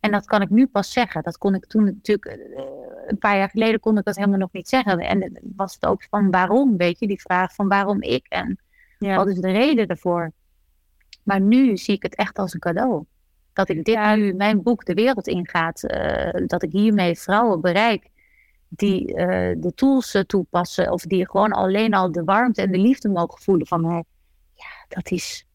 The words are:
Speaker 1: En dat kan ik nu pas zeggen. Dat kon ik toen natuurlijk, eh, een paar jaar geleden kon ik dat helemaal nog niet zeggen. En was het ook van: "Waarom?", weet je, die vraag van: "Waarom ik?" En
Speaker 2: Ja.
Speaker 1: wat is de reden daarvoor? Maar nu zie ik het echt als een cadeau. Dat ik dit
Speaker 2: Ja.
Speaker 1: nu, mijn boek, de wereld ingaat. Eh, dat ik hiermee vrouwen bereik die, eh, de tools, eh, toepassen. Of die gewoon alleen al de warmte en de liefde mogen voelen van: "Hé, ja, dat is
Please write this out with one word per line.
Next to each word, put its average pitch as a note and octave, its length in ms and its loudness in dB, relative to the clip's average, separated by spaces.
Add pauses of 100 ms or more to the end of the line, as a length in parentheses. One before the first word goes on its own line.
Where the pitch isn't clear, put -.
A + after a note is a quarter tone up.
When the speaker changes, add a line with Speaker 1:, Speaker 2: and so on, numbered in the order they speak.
Speaker 1:
En G#3+ 100 0
dat G3+ 160 0
kan G3+ 160 2
ik G3+ 80 -2
nu A#3+ 160 6
pas - 260 -4
zeggen. A3 300 -2
Dat E3+ 160 -8
kon G3 160 0
ik F#3+ 120 -6
toen G#3+ 180 2
natuurlijk, G3+ 420 -2
eh, - 360 -14 (440)
een G3+ 120 -4
paar G3+ 180 2
jaar G3 140 0
geleden A3 300 0
kon G#3+ 180 2
ik G3 60 -2
dat F#3+ 120 -4
helemaal G3 220 2
nog F#3+ 140 -4
niet F3+ 160 -12
zeggen. G#3 300 0
En F#3 420 -4 (160)
was G3 180 -6
het - 120 -4
ook F#3+ 240 0
van: G3+ 200 2
"Waarom?", G3 460 4
weet F3 220 0
je, A3+ 80 -4
die G3 140 -4
vraag F#3 340 -2
van: G3 140 -2
"Waarom G3 340 0
ik?" B2+ 260 -2
En - 320 -6 (380)
Speaker 2:
Ja. G3 180 -2
Speaker 1:
wat F#3+ 120 2
is F#3 100 -2
de F#3 120 -2
reden A3+ 380 2
daarvoor? E3+ 440 -2 (920)
Maar G3 180 0
nu A3+ 360 6
zie G3 180 -2
ik - 80 -6
het - 120 -6
echt - 240 -4
als F#3+ 160 -4
een E3 60 -8
cadeau. F3 440 -2 (480)
Dat F#3+ 160 -2
ik D#3+ 160 -4
dit A3 100 2
Speaker 2:
Ja. G#3+ 200 2
Speaker 1:
nu, G#3 200 2
mijn G3+ 280 2
boek, A#3 220 0
de F3+ 100 -2
wereld A3 320 0
ingaat. E3 560 -2
Eh, - 640 -2
dat F3+ 160 -2
ik D#3 100 -6
hiermee G3 460 2
vrouwen G3+ 420 0
bereik G3 480 0 (600)
die, F#3+ 460 -2
eh, F3+ 440 0
de E3+ 160 -4
tools, C4+ 400 0
eh, G3 80 2
toepassen. F3+ 680 -2
Of F3+ 100 -4
die F#3 280 -2
gewoon G3+ 220 2
alleen G3+ 420 0
al F#3 180 2
de E3+ 120 -4
warmte G#3 380 2
en G3 100 0
de F3+ 60 0
liefde A3+ 300 2
mogen E3+ 340 -2
voelen F3+ 240 2
van: E3 180 0
"Hé, E3+ 100 -2 (600)
ja, - 340 -20
dat - 220 -10
is - 440 -6